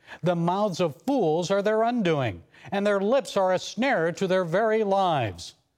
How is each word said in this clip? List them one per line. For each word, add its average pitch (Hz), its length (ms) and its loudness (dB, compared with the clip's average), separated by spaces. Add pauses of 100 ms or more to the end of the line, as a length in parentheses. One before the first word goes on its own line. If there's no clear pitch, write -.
(220)
The 175 140 0
mouths 175 440 0
of 170 240 -2
fools 180 460 0
are 196 120 2
their 220 220 2
undoing, 160 600 0 (280)
and 101 140 -2
their 101 140 2
lips 104 380 0
are 185 160 2
a 180 60 0
snare 202 520 0
to 190 160 -4
their 185 160 2
very 214 400 2
lives. 160 720 0 (220)